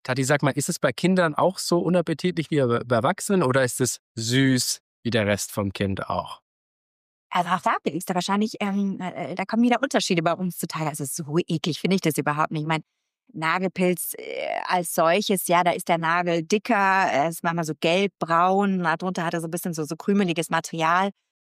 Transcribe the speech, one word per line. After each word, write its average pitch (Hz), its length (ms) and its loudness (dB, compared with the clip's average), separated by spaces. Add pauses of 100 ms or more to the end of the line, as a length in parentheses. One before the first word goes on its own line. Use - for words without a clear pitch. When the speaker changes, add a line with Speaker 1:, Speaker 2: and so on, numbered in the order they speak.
Speaker 1:
Tati, 127 160 0
sag 139 180 2
mal, 143 100 2
ist - 180 -4
es - 80 -4
bei 143 120 2
Kindern 175 440 2
auch 175 240 2
so 175 220 0
unappetitlich 170 720 -2
wie 147 100 2
bei, 120 220 2
bei 120 140 0
Erwachsenen 175 460 0
oder 131 200 2
ist 123 160 -2
es 127 200 -2 (160)
süß 127 640 2 (220)
wie 117 80 -2
der 107 160 2
Rest 101 260 -2
vom 101 180 -2
Kind 98 380 -4
auch? - 320 -6 (880)
Speaker 2:
Also 175 220 -2
auch 180 100 0
da, - 220 0
Felix, 160 240 -4
da 180 80 -4
wahrscheinlich, 202 460 0
ähm, 196 420 -2
äh, 175 320 -8
da 190 100 -6
kommen 220 180 2
wieder 240 200 4
Unterschiede 196 400 2
bei 170 100 2
uns 175 240 -4
zutage. 160 320 -4
Also 147 160 -6
so 147 320 -6 (100)
eklig 160 320 -2
finde 185 180 -2
ich 180 40 0
das 156 160 0
überhaupt 147 360 0
nicht. 151 100 -2
Ich 151 40 -4
mein, 160 180 -2 (500)
Nagelpilz, 180 800 -2
äh, 64 500 -6
als 180 280 -2
solches, 185 520 2
ja, 175 160 4
da 175 100 2
ist - 160 -6
der 170 100 2
Nagel 170 440 0
dicker, 208 320 0
er 190 540 2
ist 165 160 -8
manchmal 170 200 0
so 151 140 -6
gelbbraun, 185 1080 2
darunter 170 420 -2
hat 170 80 -2
er 165 80 -2
so 165 60 -6
ein - 20 -6
bisschen 175 240 -6
so, 156 100 -4
so 160 120 -8
krümeliges 175 520 0
Material. 170 640 0 (460)